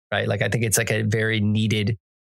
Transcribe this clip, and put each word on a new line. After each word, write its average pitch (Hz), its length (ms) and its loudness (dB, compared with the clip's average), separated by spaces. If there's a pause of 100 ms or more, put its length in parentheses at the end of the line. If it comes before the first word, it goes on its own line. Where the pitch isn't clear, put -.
right? 104 200 -2
Like, 107 120 -2
I 110 60 0
think 110 160 -2
it's, 107 140 0
like, 113 140 0
a 110 100 0
very 110 400 0
needed 107 560 0 (360)